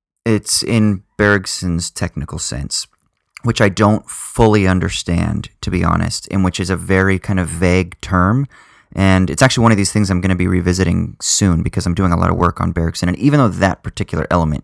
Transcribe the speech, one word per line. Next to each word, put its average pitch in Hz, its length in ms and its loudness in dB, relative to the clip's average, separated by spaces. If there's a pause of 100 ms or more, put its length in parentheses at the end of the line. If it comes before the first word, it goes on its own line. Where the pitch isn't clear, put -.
(240)
It's - 380 0
in 107 420 0 (140)
Bergson's 95 720 0
technical - 480 -8
sense, - 480 -8 (580)
which 117 160 0
I 104 100 4
don't 104 380 2
fully 107 600 2
understand, 85 800 -2 (120)
to - 100 -6
be 87 120 0
honest, 85 460 -2
and 95 160 0
which 92 140 -2
is 90 100 -4
a 92 80 0
very 95 400 0
kind 95 220 -4
of 87 100 -4
vague 90 520 0
term. 98 460 0 (460)
And 95 360 2
it's 76 120 -2
actually 127 220 2
one 113 80 4
of 107 60 4
these 95 140 0
things 104 180 0
I'm 90 120 0
gonna 95 140 0
be 90 120 -2
revisiting 90 720 0
soon 87 420 2
because - 220 -4
I'm 87 100 0
doing 92 160 0
a 85 60 0
lot 90 120 0
of 87 80 0
work 87 240 0
on 87 100 -2
Bergson. 82 380 -2
And 90 80 -4
even 143 220 2
though 127 80 4
that 92 360 0
particular - 460 -6
element 80 340 0